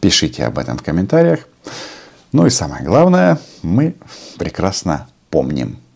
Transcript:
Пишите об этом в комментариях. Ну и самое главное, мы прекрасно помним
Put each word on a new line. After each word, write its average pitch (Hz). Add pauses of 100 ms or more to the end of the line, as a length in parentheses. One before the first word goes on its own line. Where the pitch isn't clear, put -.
Пишите 85
об 62
этом 62
в -
комментариях. 123 (840)
Ну -
и -
самое 71
главное, 165 (240)
мы 131 (420)
прекрасно 87 (240)
помним 65 (180)